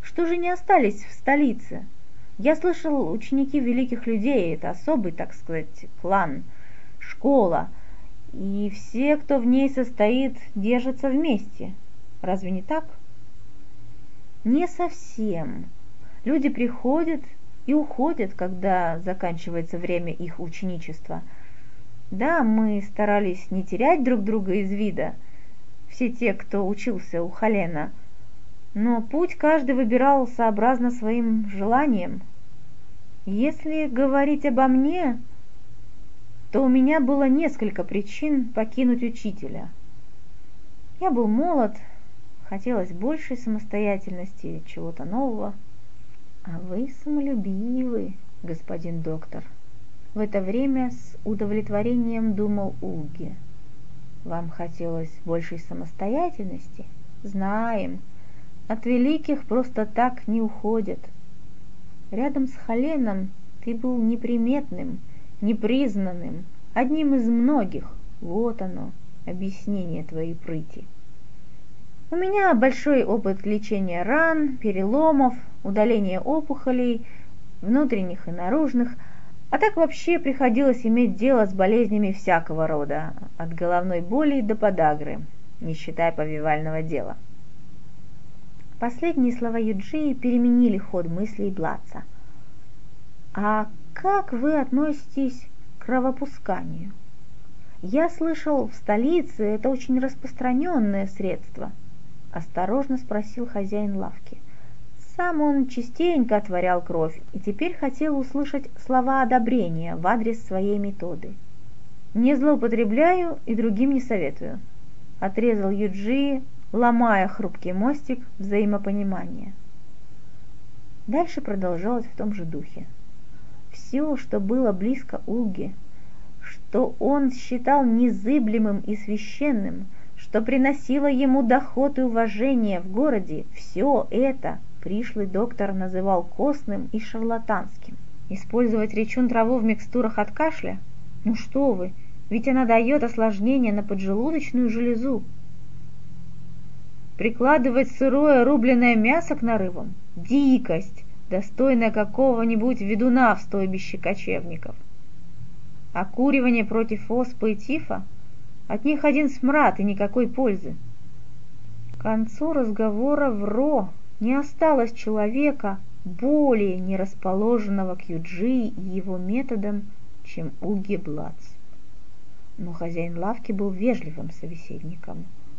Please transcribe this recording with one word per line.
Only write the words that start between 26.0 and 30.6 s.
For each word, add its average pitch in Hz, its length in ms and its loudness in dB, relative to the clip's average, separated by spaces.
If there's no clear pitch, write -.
те, 233 240 0
кто 196 320 -2
учился 190 560 -2
у 175 60 -2
Халена, 175 640 0
но 226 260 2
путь 311 320 0
каждый 302 400 2
выбирал 254 540 4
сообразно 233 640 2